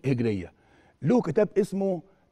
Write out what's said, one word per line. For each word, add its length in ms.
هجرية، 480
له 200
كتاب 360
اسمه، 440